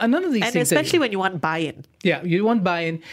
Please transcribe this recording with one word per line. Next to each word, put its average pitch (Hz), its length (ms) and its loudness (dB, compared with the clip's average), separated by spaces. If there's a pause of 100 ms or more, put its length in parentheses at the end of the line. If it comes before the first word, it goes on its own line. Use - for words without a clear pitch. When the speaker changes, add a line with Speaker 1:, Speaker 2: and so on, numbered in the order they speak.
Speaker 1:
none 302 180 2
of 339 80 0
these 220 100 2
Speaker 2:
And 175 100 -2
Speaker 1:
things 165 200 0
are - 40 4
Speaker 2:
especially 311 240 2
when 247 100 0
you 196 80 -4
want 185 220 -2
buy-in. 160 440 -4 (180)
Speaker 1:
Yeah, 151 200 0
you 180 220 0
want 220 180 2
buy-in. 170 400 -2 (100)